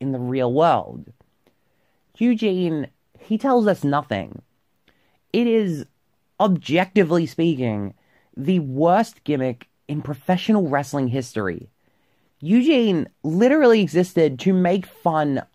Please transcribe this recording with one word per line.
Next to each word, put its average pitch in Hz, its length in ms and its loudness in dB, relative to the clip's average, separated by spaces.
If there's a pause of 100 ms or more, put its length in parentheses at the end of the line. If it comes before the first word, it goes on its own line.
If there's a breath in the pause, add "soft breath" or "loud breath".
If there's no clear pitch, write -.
in 135 120 -4
the 131 60 -4
real 123 340 -2
world. 127 600 0 (1040)
Eugene, 185 720 0 (300)
he 214 200 -4
tells 247 280 2
us 190 180 0
nothing. 139 580 -4 (920)
It 240 140 0
is, 196 400 0 (520)
objectively 175 880 2
speaking, 123 680 -2 (420)
the 180 220 0
worst 165 680 0
gimmick 131 440 -4 (200)
in 147 140 -6
professional 180 680 -2
wrestling 139 400 -2
history. 113 640 -6 (680)
Eugene 226 680 2 (140)
literally 233 580 4
existed 160 600 0
to 190 120 2
make 185 340 0
fun 151 560 -2 (120)